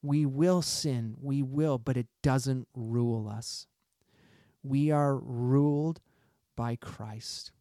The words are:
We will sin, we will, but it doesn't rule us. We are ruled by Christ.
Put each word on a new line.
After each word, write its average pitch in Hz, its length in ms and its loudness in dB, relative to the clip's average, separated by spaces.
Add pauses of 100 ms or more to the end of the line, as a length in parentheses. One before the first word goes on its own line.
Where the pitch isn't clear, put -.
We 147 240 2
will 165 360 4
sin, 120 600 -2
we 139 220 0
will, 139 340 0
but 123 200 -2
it 120 100 -2 (160)
doesn't 131 500 0
rule 117 540 -2
us. 110 400 -10 (960)
We 139 280 2
are 143 240 4
ruled 143 840 2 (560)
by 120 220 -4
Christ. - 840 -12